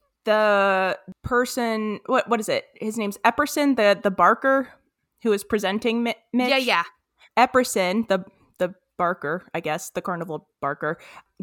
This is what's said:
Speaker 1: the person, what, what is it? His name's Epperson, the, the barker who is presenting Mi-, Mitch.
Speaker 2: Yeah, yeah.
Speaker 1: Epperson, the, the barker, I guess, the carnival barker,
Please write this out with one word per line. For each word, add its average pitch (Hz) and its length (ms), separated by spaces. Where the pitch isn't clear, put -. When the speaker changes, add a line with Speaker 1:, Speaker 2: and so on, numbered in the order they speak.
Speaker 1:
the 202 760
person, 233 840
what, 247 220
what 226 120
is 208 100
it? - 160
His 220 200
name's 202 200
Epperson, 285 580
the, 202 240
the 202 100
barker 247 580
who 226 100
is 202 100
presenting 220 600
Mi-, 233 120
Mitch. 247 160
Speaker 2:
Yeah, 269 80
yeah. 220 240
Speaker 1:
Epperson, 226 680
the, 190 160
the 180 160
barker, 175 560
I 170 60
guess, 160 300
the 175 120
carnival 170 440
barker, 151 380